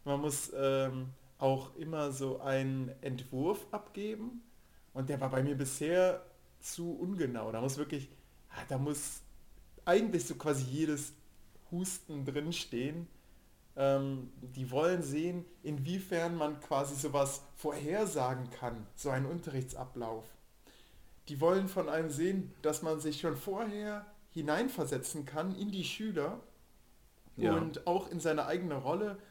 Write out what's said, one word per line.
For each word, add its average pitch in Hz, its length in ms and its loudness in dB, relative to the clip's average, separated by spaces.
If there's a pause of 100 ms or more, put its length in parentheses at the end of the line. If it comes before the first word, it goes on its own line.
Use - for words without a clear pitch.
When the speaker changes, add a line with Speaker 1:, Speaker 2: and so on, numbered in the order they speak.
Speaker 1:
Man 143 160 2
muss, 147 360 -2
ähm, 135 540 2 (280)
auch 135 380 2
immer 151 360 -2
so 131 280 -2
einen 135 500 0 (120)
Entwurf 135 680 -2
abgeben 214 720 -6 (520)
und 131 140 -2
der 143 120 -2
war 135 100 0
bei 131 120 2
mir 143 140 2
bisher 165 680 4 (360)
zu 170 320 -6
ungenau. 135 580 -2
Da 110 100 -2
muss 135 180 0
wirklich, 147 320 -4 (400)
ah, - 180 -10
da 135 100 -2
muss 143 440 -2 (640)
eigentlich 185 420 6
so 143 100 -6
quasi 139 280 2
jedes 147 500 0 (580)
Husten 175 520 -4
drinstehen. 147 840 -2 (680)
Ähm, 139 560 2 (100)
die 131 280 -6
wollen 165 320 4
sehen, 165 420 -2 (180)
inwiefern 170 720 0
man 151 240 0
quasi 143 340 0
sowas 139 480 2 (140)
vorhersagen 147 920 0
kann, 117 360 -6 (100)
so 143 140 -2
einen 131 160 2
Unterrichtsablauf. 127 960 -4 (1040)
Die 139 120 -4
wollen 185 280 6
von 180 200 0
einem 160 220 2
sehen, 180 420 0 (100)
dass 151 200 2
man 160 180 0
sich 147 200 -2
schon 151 160 0
vorher 208 720 -4 (260)
hineinversetzen 160 960 0
kann 156 300 -2
in 208 140 -2
die 190 140 -2
Schüler 202 560 -2 (960)
Speaker 2:
Ja. 110 180 6
Speaker 1:
und - 320 0
auch 180 240 2
in 170 100 -4
seine 156 260 4
eigene 170 300 0
Rolle. 190 420 0 (120)